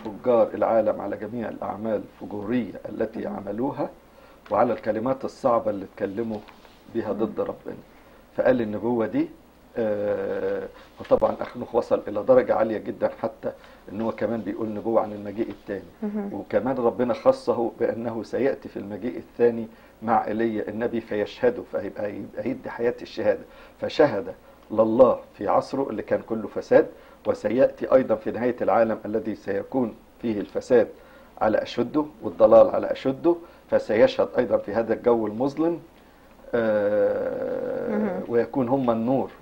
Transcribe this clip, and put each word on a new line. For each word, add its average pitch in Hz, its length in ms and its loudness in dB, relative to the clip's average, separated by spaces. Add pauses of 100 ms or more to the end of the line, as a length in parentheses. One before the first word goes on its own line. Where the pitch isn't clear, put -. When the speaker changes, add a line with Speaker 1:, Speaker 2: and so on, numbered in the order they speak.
Speaker 1:
فجار 110 480 4
العالم 104 480 2
على 101 160 -6
جميع 107 320 -8
الأعمال 101 520 -4 (200)
الفجورية 104 520 -4 (160)
التي 110 300 -6
Speaker 2:
مهم. 104 160 -6
Speaker 1:
عملوها، 113 540 -4 (600)
وعلى 110 220 4
الكلمات 113 520 -2
الصعبة 113 460 0
اللي 98 220 -6
اتكلموا 107 460 -6 (540)
بيها 107 200 -4
Speaker 2:
مم. 101 60 -6
Speaker 1:
ضد 110 200 -2
ربنا. - 380 -8 (600)
فقال 123 240 4
النبوة 110 460 -2
دي، 147 220 -2 (480)
آه، 101 880 -2 (320)
وطبعًا 110 420 2
أخنوخ 117 340 -8
وصل 117 320 2
إلى 104 160 -4
درجة 127 320 6
عالية 110 220 0
جدًا، - 320 -4 (120)
حتى - 300 -6 (400)
إن 101 100 -6
هو 113 100 -2
كمان 113 300 -4
بيقول 110 280 -6
نبوة 107 320 0
عن 107 100 -4
المجيء 104 380 -6
الثاني. 101 340 -10 (200)
Speaker 2:
مهم. 208 300 -6
Speaker 1:
وكمان 107 420 -2
ربنا 120 380 0
خصه 120 680 0
بأنه 117 440 -4
سيأتي 113 460 -2
في - 100 -14
المجيء 101 380 -8
الثاني 117 500 0 (360)
مع 110 240 2
إيليا 110 420 -2
النبي 113 320 -4
فيشهده، 104 600 -2 (100)
فهيبقى، 101 320 -6
هيبقى 104 440 -8
يدي 123 200 -6
حياة 120 320 -2
الشهادة. - 400 0 (400)
فشهد 104 520 2 (380)
لله 110 480 6 (180)
في 101 100 -6
عصره 131 420 0
اللي 107 120 -6
كان 101 280 0
كله 110 180 -4
فساد، 127 400 4 (400)
وسيأتي 113 680 0
أيضًا 120 220 4
في 107 160 -4
نهاية 120 300 -2
العالم 110 440 2
الذي 107 300 -4
سيكون 101 600 -4 (260)
فيه 110 180 -2
الفساد 101 480 2 (540)
على 107 200 2
أشده 120 440 -2 (180)
والضلال 110 460 8
على 101 220 -2
أشده، 135 440 0 (360)
فسيشهد 110 560 4 (100)
أيضًا 110 200 2
في 107 160 -6
هذا 113 200 0
الجو 113 340 2
المظلم، 143 520 -2 (760)
آه، 104 1400 0
Speaker 2:
مهم. 190 300 -2
Speaker 1:
ويكون 117 400 0
هم 127 240 2
النور، 113 380 0 (120)